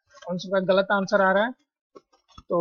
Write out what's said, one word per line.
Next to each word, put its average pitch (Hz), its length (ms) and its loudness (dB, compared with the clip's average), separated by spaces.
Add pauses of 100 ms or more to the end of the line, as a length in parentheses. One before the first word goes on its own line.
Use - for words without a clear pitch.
(220)
उन 180 160 -8
सबका 190 280 -2
गलत 190 260 2
answer 196 300 0
आ 190 100 4
रहा 202 120 2
है। 254 80 -6 (960)
तो 185 120 -2